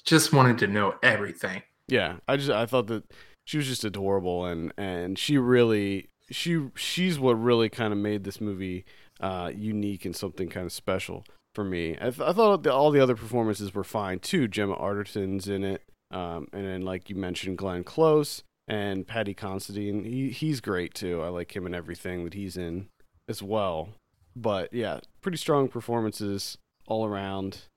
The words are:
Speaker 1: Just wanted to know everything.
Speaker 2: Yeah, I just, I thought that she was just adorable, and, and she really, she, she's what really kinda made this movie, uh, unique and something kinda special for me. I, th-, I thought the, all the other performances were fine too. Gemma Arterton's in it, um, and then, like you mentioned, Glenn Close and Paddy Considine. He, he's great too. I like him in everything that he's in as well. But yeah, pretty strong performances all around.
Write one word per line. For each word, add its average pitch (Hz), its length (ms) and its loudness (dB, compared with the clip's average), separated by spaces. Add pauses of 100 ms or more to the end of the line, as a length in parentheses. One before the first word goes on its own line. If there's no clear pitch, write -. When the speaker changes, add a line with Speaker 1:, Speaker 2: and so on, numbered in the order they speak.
Speaker 1:
Just 160 280 6
wanted 127 260 8
to 104 80 4
know 101 340 2
everything. 101 640 0 (240)
Speaker 2:
Yeah, 92 300 2 (100)
I 139 100 4
just, 143 140 0
I 113 160 2
thought 123 200 2
that 110 240 -6 (340)
she - 120 -4
was 143 80 0
just 131 180 -4
adorable, 95 640 0
and, 82 320 -4
and 92 400 -4
she 147 220 4
really, 113 720 4 (200)
she, 165 460 -2
she's 180 420 0
what 131 160 6
really 117 360 4
kinda 107 260 -2
made 104 280 0
this 98 160 -8
movie, 92 460 -6 (340)
uh, 90 340 -4
unique 104 520 -4
and 90 100 -6
something 92 320 -6
kinda 87 220 -6
special - 560 -4 (300)
for 104 80 -2
me. 85 360 -2
I, 120 120 -4
th-, 147 100 -6
I 151 120 2
thought 202 280 6
the, 143 100 4
all 147 200 6
the 143 100 8
other 123 140 6
performances 110 580 -2
were 98 100 -2
fine 95 360 -4
too. 147 280 2
Gemma 101 280 0
Arterton's 98 720 -4
in 98 140 -2
it, 98 180 -4 (300)
um, 85 420 -6
and 98 120 -6
then, 95 180 -6
like 92 260 -6
you 98 60 -8
mentioned, 92 420 -4
Glenn 90 260 -4
Close 151 600 2 (240)
and 101 400 -4
Paddy 101 260 -4
Considine. 101 720 -6
He, 127 240 -4
he's 139 320 -2
great 90 320 -2
too. 87 280 -4
I 80 80 -4
like 87 260 -6
him 92 100 -6
in 87 80 -6
everything 87 500 -6
that 87 120 -8
he's 95 200 -8
in 90 320 -6 (400)
as 110 160 -8
well. 95 460 -2 (460)
But 104 380 -2
yeah, 104 260 -4 (220)
pretty 175 160 -4
strong 143 300 2
performances 110 920 -4 (300)
all 110 180 0
around. 98 580 -4 (140)